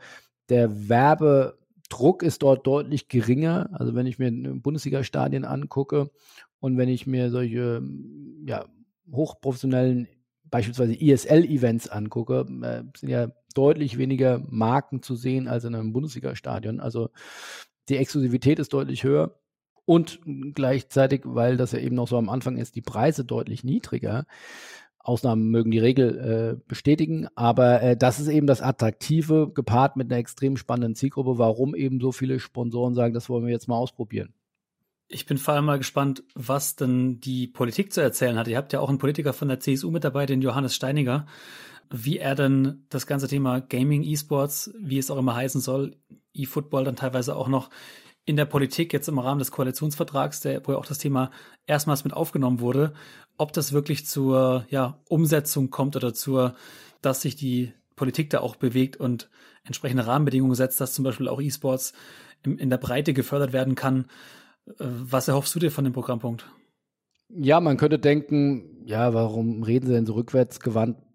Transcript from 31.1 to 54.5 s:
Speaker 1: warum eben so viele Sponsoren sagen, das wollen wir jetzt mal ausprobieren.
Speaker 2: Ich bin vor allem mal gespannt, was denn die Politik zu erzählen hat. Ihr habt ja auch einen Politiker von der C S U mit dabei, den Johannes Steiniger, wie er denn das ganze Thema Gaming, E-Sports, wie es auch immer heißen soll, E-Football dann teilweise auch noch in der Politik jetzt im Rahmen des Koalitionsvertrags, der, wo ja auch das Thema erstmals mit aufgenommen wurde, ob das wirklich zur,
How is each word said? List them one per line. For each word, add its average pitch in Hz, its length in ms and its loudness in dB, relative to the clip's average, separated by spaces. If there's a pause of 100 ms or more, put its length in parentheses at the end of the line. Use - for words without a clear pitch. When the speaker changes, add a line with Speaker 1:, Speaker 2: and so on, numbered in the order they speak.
Speaker 1:
warum 120 380 2
eben 131 260 -2
so 127 100 0
viele 131 280 -4
Sponsoren 120 560 -4
sagen, 117 180 2
das 117 160 -6
wollen 120 160 -2
wir 120 80 0
jetzt 117 140 -4
mal 120 100 0
ausprobieren. 107 560 -6 (800)
Speaker 2:
Ich - 140 -12
bin 139 140 -2
vor 151 160 0
allem 147 100 2
mal 143 140 2
gespannt, 139 440 -2 (120)
was 135 400 -4
denn 127 440 0
die 127 280 -6
Politik 123 440 -2
zu - 80 -2
erzählen 123 380 0
hat. 113 100 -2
Ihr 117 100 -2
habt 143 160 -4
ja 139 60 -2
auch 135 100 -2
einen 139 100 2
Politiker 147 340 -2
von 147 140 -4
der 131 120 -2
C 139 140 0
S 131 100 -2
U 175 60 -4
mit 160 140 -2
dabei, 139 240 -2
den 131 160 0
Johannes 131 320 -2
Steiniger, 143 500 -2 (640)
wie 123 300 -4
er 139 160 -2
denn 135 540 2
das - 180 -6
ganze 139 200 -2
Thema 135 320 0
Gaming, 143 440 0
E-Sports, 147 760 -2
wie 135 200 -4
es 135 100 -4
auch 143 80 -4
immer 127 180 0
heißen 131 260 -2
soll, 135 340 -4 (400)
E-Football 143 480 -4
dann 131 120 -2
teilweise 127 400 -4
auch - 120 -4
noch 135 240 0 (540)
in 151 100 0
der 147 100 2
Politik 147 480 0
jetzt 143 140 -2
im 151 100 -2
Rahmen 135 220 0
des 127 100 -2
Koalitionsvertrags, 147 920 -4
der, 135 260 -4
wo 139 60 0
ja 135 40 0
auch - 80 -6
das - 140 -8
Thema 131 320 0 (340)
erstmals 147 380 0
mit - 100 -2
aufgenommen 135 460 0
wurde, 135 340 0 (420)
ob - 160 -4
das 147 220 -2
wirklich 143 320 0
zur, 131 640 2